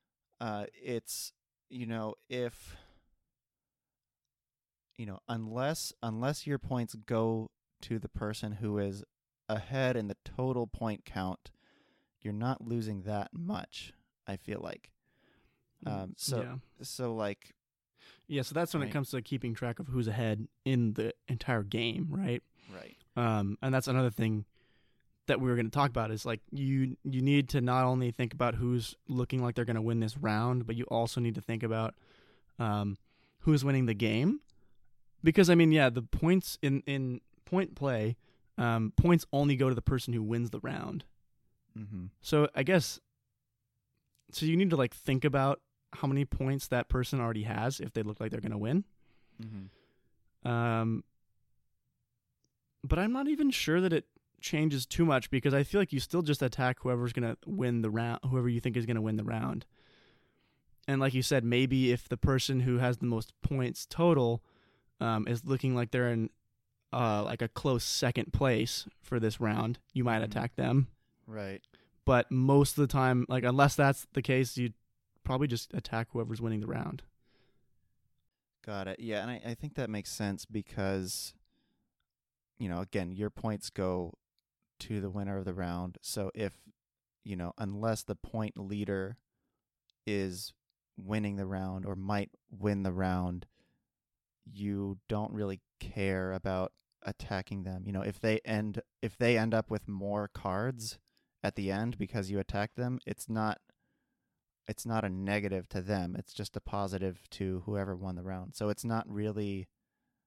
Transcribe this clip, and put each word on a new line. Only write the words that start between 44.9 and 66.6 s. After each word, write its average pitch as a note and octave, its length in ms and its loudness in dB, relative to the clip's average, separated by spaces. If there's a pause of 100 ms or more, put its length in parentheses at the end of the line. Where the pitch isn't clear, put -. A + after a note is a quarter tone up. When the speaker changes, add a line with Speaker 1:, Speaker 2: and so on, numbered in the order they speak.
Speaker 2:
think C3 320 -2
about C3+ 360 2 (320)
how - 160 -2
many C#3 160 2
points C3+ 420 -2
that B2 220 0
person B2+ 320 0
already A2+ 220 -2
has A2+ 360 -2
if - 140 -8
they A2+ 100 -2
look G#2 160 -6
like A2 100 -4
they're A2+ 120 -6
gonna G#2 160 -4
win. C3 260 0 (580)
Speaker 1:
Mm-hmm. - 1080 -14
Speaker 2:
Um, A2+ 560 0 (1800)
but D#3 160 2
I'm A3 140 2
not C#4 160 0
even D4 200 2
sure E3 320 2
that F#3 120 4
it D#3+ 120 2 (360)
changes D3+ 440 2
too - 200 2
much C3+ 260 4
because C3+ 220 4
I C#3 100 6
feel G3 160 2
like F#3+ 140 2
you C3 80 0
still F3 200 0
just D3 200 2
attack B2+ 400 0
whoever's B2 320 0
gonna A#2 320 -2
win A#2 360 0
the A2 80 2
round, A#2 300 0 (100)
whoever B2+ 200 2
you A#2 100 2
think A#2 160 -2
is A#2+ 100 0
gonna A2+ 160 0
win A2 140 0
the A2 80 0
round. A#2 420 -4 (1200)
And C#3 140 2
like C3+ 140 4
you B2+ 80 2
said, B2 240 2
maybe B2 480 4
if - 160 -4
the B2 80 -4
person C3+ 420 2
who B2 200 2
has B2 180 2
the - 80 -4
most A2+ 360 -2
points B2+ 440 -2
total, C#3 580 4 (560)
um, A2 300 0
is A#2 160 -2
looking C3 300 2
like A#2+ 160 0
they're B2 180 2
in, A2+ 200 0 (640)